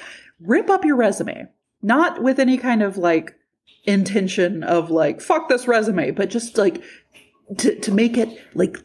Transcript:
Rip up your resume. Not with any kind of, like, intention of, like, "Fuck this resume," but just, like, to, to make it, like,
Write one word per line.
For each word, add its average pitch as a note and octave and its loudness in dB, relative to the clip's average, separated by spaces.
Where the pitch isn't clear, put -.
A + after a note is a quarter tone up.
Rip A#3+ 0
up F#4+ 2
your D4+ 2
resume. G#3+ -2
Not D4+ 2
with C4 2
any B3+ 2
kind A#3+ 0
of, G3 -2
like, E3 0
intention F#3+ 0
of, E3 0
like, D#3 0
"Fuck E4 0
this B3 0
resume," G#3+ 0
but G3 -4
just, - -6
like, G3 0
to, A#3 0
to G#3+ -6
make A3+ 2
it, A3+ 0
like, - -2